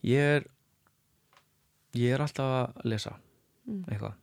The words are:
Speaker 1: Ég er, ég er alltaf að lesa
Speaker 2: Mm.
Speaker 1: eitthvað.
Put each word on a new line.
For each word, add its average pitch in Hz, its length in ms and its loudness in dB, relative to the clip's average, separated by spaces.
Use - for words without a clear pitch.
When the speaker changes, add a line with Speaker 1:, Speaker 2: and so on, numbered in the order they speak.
Speaker 1:
Ég 143 320 4
er, 135 80 -2
ég 120 180 4
er 139 80 0
alltaf 135 280 -2
að - 100 -12
lesa 110 300 -2
Speaker 2:
Mm. 196 180 -8
Speaker 1:
eitthvað. 107 380 -6